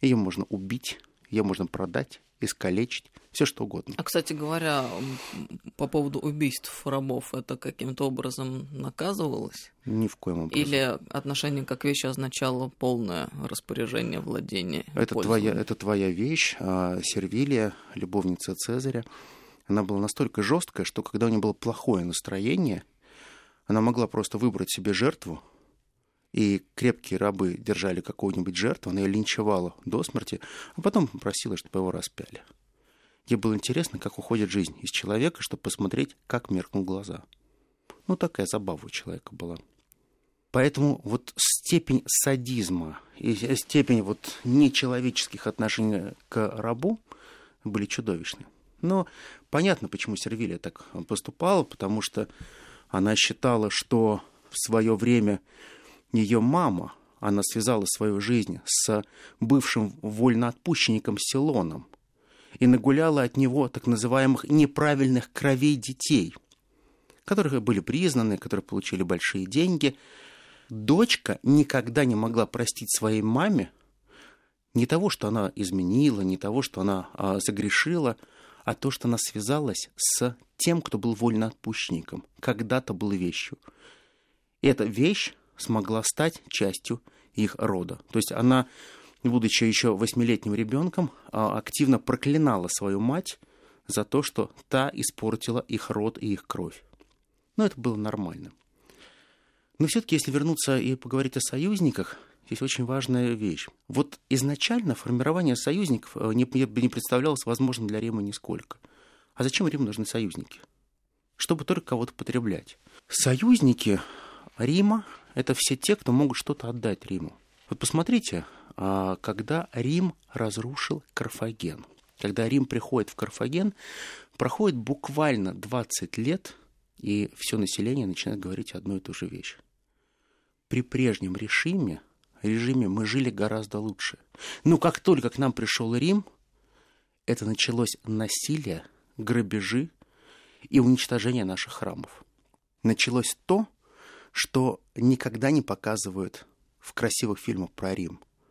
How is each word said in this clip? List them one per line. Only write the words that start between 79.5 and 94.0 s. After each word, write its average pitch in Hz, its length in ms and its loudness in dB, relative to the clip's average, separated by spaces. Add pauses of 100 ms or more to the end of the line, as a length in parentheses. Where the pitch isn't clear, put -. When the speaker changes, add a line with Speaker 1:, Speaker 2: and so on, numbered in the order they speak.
Speaker 1:
с - 400 0 (200)
тем, 170 260 2
кто - 160 -4
был 117 160 0
вольноотпущенником, 110 1080 -2 (160)
когда-то 113 540 -2
был 101 160 -2
вещью. 90 480 -4 (1040)
И 135 60 4
эта 131 160 2
вещь 123 500 0 (260)
смогла 110 440 -2
стать - 440 -2
частью - 540 -4 (320)
их 107 240 0
рода. 92 400 -2 (120)
То 117 80 0
есть - 140 -2
она, 127 340 4 (560)
будучи 117 420 2
ещё 110 320 4
восьмилетним 113 580 2
ребёнком, 139 560 0 (200)
а, 110 280 0
активно 131 400 2
проклинала 123 720 2
свою 98 320 -2
мать 135 380 -2 (480)
за - 180 -2